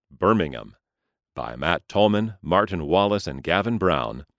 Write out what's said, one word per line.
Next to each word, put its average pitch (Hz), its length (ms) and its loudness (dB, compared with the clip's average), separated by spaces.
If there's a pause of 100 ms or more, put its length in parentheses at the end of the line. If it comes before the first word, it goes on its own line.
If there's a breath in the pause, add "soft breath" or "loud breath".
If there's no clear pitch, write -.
(120)
Birmingham, 71 640 -2 (600)
by 58 200 -8
Matt 73 320 -2
Tolman, 104 540 2
Martin 92 440 0
Wallace, 101 400 2
and 67 160 -8
Gavin 87 360 0
Brown, 69 480 0 (140)